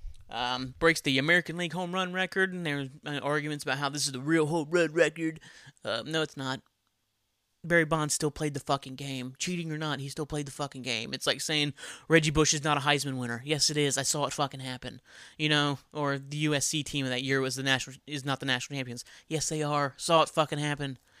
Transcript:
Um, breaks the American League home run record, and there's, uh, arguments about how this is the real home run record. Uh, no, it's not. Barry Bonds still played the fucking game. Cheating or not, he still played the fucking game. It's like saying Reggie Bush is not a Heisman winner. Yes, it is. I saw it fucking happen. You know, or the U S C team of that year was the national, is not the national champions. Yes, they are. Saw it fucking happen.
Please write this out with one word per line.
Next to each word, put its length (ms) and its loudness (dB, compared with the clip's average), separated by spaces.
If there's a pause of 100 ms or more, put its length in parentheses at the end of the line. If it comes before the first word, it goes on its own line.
(300)
Um, 480 -4
breaks 240 4
the 160 4
American 400 2
League 160 -4
home 180 -4
run 200 -2
record, 400 0
and 120 -6
there's, 240 -2 (160)
uh, 180 -6
arguments 420 -2
about 140 -2
how 120 0
this 160 -2
is 60 -4
the 80 -6
real 260 4
home 240 0
run 220 4
record. 480 2 (440)
Uh, 220 -2
no, 160 -2
it's 140 -6
not. 240 -4 (1000)
Barry 220 4
Bonds 300 0
still 160 0
played 240 -4
the 60 -8
fucking 340 -2
game. 440 -6
Cheating 320 -4
or 60 -4
not, 240 -2
he 80 -6
still 160 -6
played 220 -4
the 40 -10
fucking 300 -8
game. 320 -4
It's 140 -8
like 160 0
saying 320 0 (340)
Reggie 220 6
Bush 240 4
is 100 -2
not 140 2
a 20 0
Heisman 380 2
winner. 260 -4
Yes, 240 2
it 80 -2
is. 220 2
I 40 0
saw 220 0
it 80 -2
fucking 280 -2
happen. 420 -10 (340)
You 140 0
know, 280 4 (140)
or 260 0
the 200 -10
U 160 2
S 120 2
C 160 0
team 220 -4
of 60 -2
that 120 0
year 200 2
was 140 -2
the 60 -4
national, 340 0 (100)
is 180 -8
not 160 -2
the 60 -8
national 320 -2
champions. 260 -8 (240)
Yes, 220 -2
they 120 -2
are. 360 0
Saw 240 6
it 80 2
fucking 280 0
happen. 380 -2 (240)